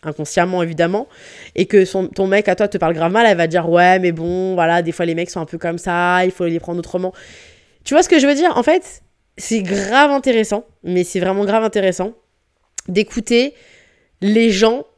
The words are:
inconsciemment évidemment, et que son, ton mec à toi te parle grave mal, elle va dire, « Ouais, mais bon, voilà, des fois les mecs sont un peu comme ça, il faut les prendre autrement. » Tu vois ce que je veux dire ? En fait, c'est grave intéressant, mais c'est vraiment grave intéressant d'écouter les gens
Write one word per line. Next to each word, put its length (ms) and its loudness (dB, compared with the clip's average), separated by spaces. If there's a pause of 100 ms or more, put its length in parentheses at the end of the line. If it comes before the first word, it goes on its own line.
inconsciemment 600 -4
évidemment, 440 -2 (460)
et 140 -2
que 180 4
son, 220 -4
ton 180 -4
mec 220 0
à 80 0
toi 120 -2
te 120 -6
parle 160 0
grave 160 -2
mal, 160 4
elle 100 2
va 80 0
dire, « 240 0
Ouais, 300 6
mais 120 0
bon, 440 -4
voilà, 260 2
des 100 -4
fois 140 -4
les 80 -2
mecs 160 -6
sont 120 -8
un 40 -6
peu 140 -12
comme 180 -6
ça, 480 0
il 60 0
faut 140 -6
les 140 -2
prendre 200 -8
autrement. » 340 -6 (720)
Tu 100 -6
vois 80 6
ce 80 0
que 80 6
je 80 4
veux 100 4
dire ? 220 0
En 60 0
fait, 400 0 (340)
c'est 240 -4
grave 480 2
intéressant, 560 0 (180)
mais 200 -2
c'est 160 -4
vraiment 260 0
grave 180 2
intéressant 500 -2 (760)
d'écouter 640 0 (680)
les 280 2
gens 360 0 (120)